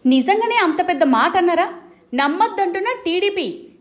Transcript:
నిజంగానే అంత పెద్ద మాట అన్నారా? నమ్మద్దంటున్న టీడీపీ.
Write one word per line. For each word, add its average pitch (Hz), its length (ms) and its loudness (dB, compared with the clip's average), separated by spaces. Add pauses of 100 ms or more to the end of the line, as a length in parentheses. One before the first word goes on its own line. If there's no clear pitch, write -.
నిజంగానే 415 500 2
అంత 349 320 0
పెద్ద 320 160 2
మాట 277 320 2
అన్నారా? 349 380 0 (400)
నమ్మద్దంటున్న 370 720 0 (180)
టీడీపీ. 359 640 -4 (140)